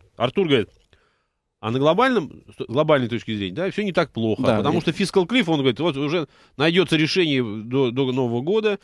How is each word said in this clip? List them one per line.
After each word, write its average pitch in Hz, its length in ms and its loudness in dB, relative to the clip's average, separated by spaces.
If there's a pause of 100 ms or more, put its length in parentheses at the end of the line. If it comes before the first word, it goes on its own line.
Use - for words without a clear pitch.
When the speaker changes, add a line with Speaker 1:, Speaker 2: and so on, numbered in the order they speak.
(160)
Speaker 1:
Артур 143 320 -2
говорит, 123 220 2 (880)
а 107 120 -6
на 127 80 -2
глобальном, 180 640 2 (100)
с - 20 -20
т-, 127 140 -10
глобальной 139 400 2
точки 113 260 -6
зрения, 98 200 -6
да, 180 140 -4
все 202 140 -4
не 196 80 -2
так 160 200 -2
плохо, 113 300 -2
Speaker 2:
Да, 120 180 2
Speaker 1:
потому 151 180 0
Speaker 2:
и 165 40 0
Speaker 1:
что 165 100 -2
fiscal 185 360 0
cliff, 240 200 0
он 160 120 0
говорит, 131 220 0
вот 156 160 -2
уже 151 320 -4 (260)
найдется 165 400 2
решение 151 480 2
до, 117 480 -2
до 131 220 -2
Нового 123 280 -2
года, 208 420 0